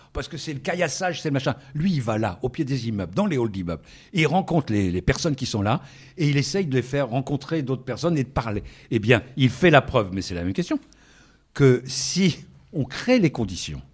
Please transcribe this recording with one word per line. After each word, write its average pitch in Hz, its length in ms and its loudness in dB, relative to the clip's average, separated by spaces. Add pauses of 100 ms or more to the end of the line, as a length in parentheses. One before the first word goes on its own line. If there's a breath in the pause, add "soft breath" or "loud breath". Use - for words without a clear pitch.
(140 loud breath)
parce 143 160 -6
que 160 80 -12
c'est 156 160 -8
le 135 60 -8
caillassage, 175 640 -2
c'est 156 80 -2
le 139 40 0
machin. 135 220 0 (180 loud breath)
Lui, 165 180 0
il 143 100 2
va 110 160 0
là, 107 240 -2
au 127 80 -2
pied 156 140 -4
des 123 240 -4
immeubles, 95 260 -4
dans 190 120 0
les 160 120 0
halls 117 140 0
d'immeubles. 87 320 -6 (300 loud breath)
Et 170 80 2
il 151 60 4
rencontre 165 440 0
les, 101 180 2
les 90 120 -2
personnes 135 340 0
qui 120 100 -6
sont 107 160 -2
là, 107 200 2 (360 loud breath)
et 147 120 0
il 143 80 2
essaye 185 280 0
de 131 80 -4
les 127 80 2
faire 135 280 -2
rencontrer 135 520 -4
d'autres 131 220 -4
personnes 156 340 -2
et 131 60 2
de - 60 -12
parler. 110 340 -4 (260 loud breath)
Eh 113 100 2
bien, 117 220 4 (140)
il 131 140 4
fait 175 200 4
la 143 120 8
preuve, 104 320 0
mais 95 80 -2
c'est 90 140 -6
la 85 80 -4
même 92 100 -2
question, 185 260 -2 (760 soft breath)
que 127 320 6
si - 600 0 (280)
on 143 120 -2
crée - 340 0
les 156 120 4
conditions 87 500 -6 (120)